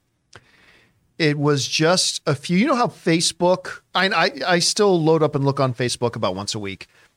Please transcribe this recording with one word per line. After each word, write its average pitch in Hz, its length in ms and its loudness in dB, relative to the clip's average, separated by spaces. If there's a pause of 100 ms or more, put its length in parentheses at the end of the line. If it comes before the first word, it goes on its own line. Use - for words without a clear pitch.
(1200)
it 147 200 0
was 143 300 0
just - 580 0
a 151 80 0
few. 175 220 -2
You 208 100 4
know 320 100 2
how 240 100 0
Facebook, 175 920 -2 (140)
I, 185 140 2
I, 175 220 0 (240)
I 175 60 4
still 190 420 2
load 160 200 4
up 151 120 2
and 139 100 -2
look 139 160 0
on 131 140 0
Facebook 120 420 -4
about 104 180 -2
once 98 200 -6
a 113 40 -6
week. 98 280 -10 (300)